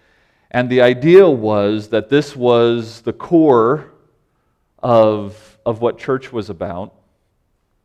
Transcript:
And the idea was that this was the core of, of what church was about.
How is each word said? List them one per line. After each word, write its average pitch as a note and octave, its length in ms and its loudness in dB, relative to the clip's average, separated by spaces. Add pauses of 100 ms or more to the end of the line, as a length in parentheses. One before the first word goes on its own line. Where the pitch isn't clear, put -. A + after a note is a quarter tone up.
(520)
And C3 180 -4
the B2+ 120 2
idea E3 460 4
was G#2+ 600 -2
that G#2+ 200 -4
this C#3+ 280 -2
was A#2 640 0
the A2+ 120 -8
core D3 800 0 (920)
of, G#2+ 840 -2
of A2 140 -6
what A#2 180 -4
church C3 340 -8
was G#2+ 180 -10
about. F2+ 440 -12 (920)